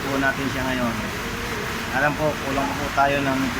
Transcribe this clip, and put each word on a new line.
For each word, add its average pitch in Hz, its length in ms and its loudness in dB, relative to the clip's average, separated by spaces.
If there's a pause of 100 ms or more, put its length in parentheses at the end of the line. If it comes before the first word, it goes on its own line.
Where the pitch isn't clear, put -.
po 135 160 -2
natin 135 320 2
siya 127 160 -2
ngayon. 123 320 0 (960)
Alam 143 240 4
po, 151 160 2 (160)
kulang 139 160 0 (160)
po 135 160 -2
tayo 139 240 4
ng 135 200 2 (200)